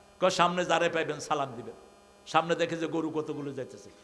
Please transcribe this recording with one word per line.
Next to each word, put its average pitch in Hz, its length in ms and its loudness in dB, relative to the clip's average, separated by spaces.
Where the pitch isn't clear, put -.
কয়, 180 100 6
"সামনে 175 340 4
যারে 165 240 4
পাইবেন 151 320 -2
সালাম 139 360 -2
দিবেন।" 117 180 -12
সামনে 170 280 2
দেখে 165 220 0
যে 160 100 -2
গরু 156 240 -2
কতগুলো 143 420 -6
যাইতেছে, 117 380 -12